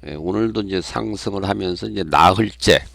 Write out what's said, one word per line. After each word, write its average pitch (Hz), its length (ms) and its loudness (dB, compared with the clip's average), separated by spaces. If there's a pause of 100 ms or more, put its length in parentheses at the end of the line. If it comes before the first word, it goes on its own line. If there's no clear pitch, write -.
예, 73 80 -10
오늘도 104 460 -2
이제 95 200 -4
상승을 101 680 -6
하면서 98 400 -4
이제 101 160 -4
나흘째 87 800 4 (100)